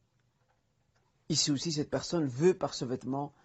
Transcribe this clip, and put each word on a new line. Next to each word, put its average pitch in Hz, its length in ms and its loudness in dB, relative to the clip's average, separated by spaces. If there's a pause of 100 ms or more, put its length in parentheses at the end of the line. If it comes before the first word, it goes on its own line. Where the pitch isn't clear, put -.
(1300)
Ici 151 220 2
aussi, 147 220 0
cette 147 180 -4
personne 151 360 0
veut, 143 280 4
par 151 200 -4
ce - 100 -4
vêtement, 131 480 -4 (120)